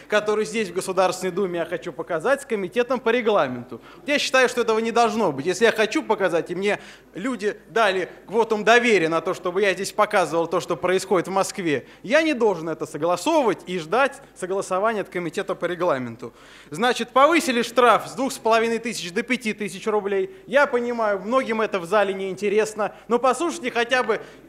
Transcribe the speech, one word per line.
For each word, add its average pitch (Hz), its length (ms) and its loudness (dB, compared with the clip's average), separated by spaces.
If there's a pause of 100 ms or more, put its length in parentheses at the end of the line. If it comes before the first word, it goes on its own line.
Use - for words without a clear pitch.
которые 214 380 0
здесь, 202 240 -2
в 170 40 -12
Государственной 185 580 0
Думе, 175 280 -2
я 160 60 -2
хочу 175 260 -8
показать, 180 520 -2
с - 20 -18
Комитетом 233 560 -2
по 226 80 0
регламенту. 165 720 0 (240)
Я 285 120 0
считаю, 254 300 2
что 247 140 -2
этого 220 180 2
не 226 140 -2
должно 214 400 2
быть. 135 120 -6
Если 185 200 2
я 220 80 4
хочу 220 300 0
показать, 175 480 0
и 175 40 -6
мне 196 240 -2 (360)
люди 208 520 -4
дали 185 400 2 (200)
квотум 214 360 0
доверия 220 460 6
на 165 100 0
то, 175 140 -4
чтобы 180 280 -2
я 196 120 2
здесь 185 180 -6
показывал 165 560 2
то, 170 140 0
что 170 160 -4
происходит 180 500 0
в 180 40 -8
Москве, 180 540 -2 (160)
я 269 200 2
не 311 120 0
должен 190 360 0
это 156 160 -6
согласовывать 175 800 0
и 180 100 -4
ждать 226 440 -2 (160)
согласования 190 640 -2
от - 80 -8
Комитета 180 440 -6
по 175 120 -6
регламенту. 135 640 -4 (380)
Значит, 226 400 -2
повысили 262 520 4
штраф 233 460 4
с 143 60 -14
двух 247 180 -2
с - 60 -12
половиной 226 420 0
тысяч 175 320 -8
до 202 100 -2
пяти 226 300 -2
тысяч 196 340 -8
рублей. 202 480 -2 (140)
Я 277 180 4
понимаю, 240 540 -2
многим 220 400 -2
это 208 180 0
в 175 60 -2
зале 202 220 2
не 190 240 -4
интересно, 202 640 -2 (140)
но 226 100 0
послушайте 254 540 0
хотя 240 320 0
бы 214 180 -2 (280)